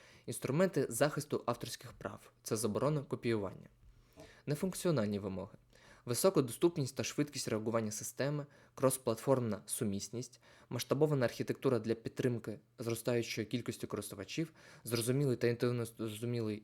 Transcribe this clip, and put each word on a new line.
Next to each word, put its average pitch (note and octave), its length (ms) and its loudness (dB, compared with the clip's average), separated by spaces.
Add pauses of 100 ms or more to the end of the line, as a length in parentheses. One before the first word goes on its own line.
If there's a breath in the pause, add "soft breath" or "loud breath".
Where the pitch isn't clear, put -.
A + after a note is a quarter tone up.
(260 loud breath)
Інструменти C#3+ 640 2
захисту C#3 580 0
авторських - 460 -4
прав. - 400 -10 (100)
Це - 140 -2
заборона A#2 460 0
копіювання. A2+ 640 -2 (800 loud breath)
Нефункціональні C#3+ 720 2
вимоги. F#2+ 400 -6 (460 loud breath)
Висока D#3 380 4
доступність C#3 540 0
та A#2 80 -2
швидкість - 440 -2
реагування A2 420 0
системи, C#3+ 560 -2 (280 loud breath)
кросплатформна B2 920 2
сумісність, A2 760 -4 (280 loud breath)
масштабована C3+ 560 2
архітектура B2 540 0
для A2+ 160 0
підтримки A#2 640 -2 (200)
зростаючої A#2 680 0
кількості - 400 -4
користувачів, G#2 680 -6 (320 loud breath)
зрозумілий A#2+ 520 2
та A#2+ 100 2
інтуїтивно A#2+ 380 2
зрозумілий A2 800 -4